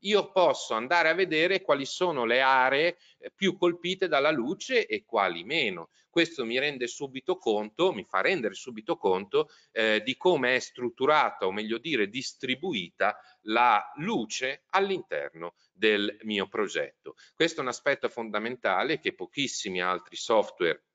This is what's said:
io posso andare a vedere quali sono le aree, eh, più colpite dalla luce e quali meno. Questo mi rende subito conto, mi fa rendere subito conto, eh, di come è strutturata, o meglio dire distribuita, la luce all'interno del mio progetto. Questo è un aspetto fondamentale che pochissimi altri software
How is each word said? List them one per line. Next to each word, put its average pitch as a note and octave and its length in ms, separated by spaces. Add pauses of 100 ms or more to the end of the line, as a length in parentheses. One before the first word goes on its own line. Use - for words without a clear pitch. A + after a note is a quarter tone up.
io G3+ 300
posso D#3 420
andare D#3+ 360
a D#3+ 40
vedere F3 480
quali C#3 240
sono D3+ 400
le A#2+ 160
aree, C3+ 560 (200)
eh, - 160
più F#3 240
colpite F3 500
dalla D3 240
luce F#3+ 540
e G#2+ 200
quali G2+ 380
meno. G#2+ 460 (200)
Questo D#3+ 360
mi A#2 140
rende C3+ 280
subito C3+ 500
conto, A2 560
mi G2+ 100
fa F#2+ 180
rendere A#2+ 320
subito A2+ 440
conto, G2+ 520 (220)
eh, A2 320
di B2+ 140
come C3 380
è B2 40
strutturata, B2 880
o F#2 40
meglio A2 280
dire A2+ 300
distribuita, B2+ 1080 (260)
la A2+ 380 (140)
luce C#3 760
all'interno F2 840 (180)
del G#2 480
mio G#2 260
progetto. E2+ 680 (180)
Questo E3 260
è C#3+ 40
un B2+ 60
aspetto C3 380
fondamentale A2+ 920
che F#2+ 140
pochissimi F#2+ 680
altri F2+ 340
software G2 680 (120)